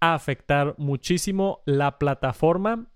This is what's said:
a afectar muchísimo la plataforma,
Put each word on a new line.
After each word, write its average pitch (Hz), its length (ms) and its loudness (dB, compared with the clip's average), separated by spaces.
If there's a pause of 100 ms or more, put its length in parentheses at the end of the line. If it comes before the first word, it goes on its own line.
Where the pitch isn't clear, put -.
a 165 120 4
afectar 143 640 -2
muchísimo 180 880 -2
la 143 320 0
plataforma, 170 1000 0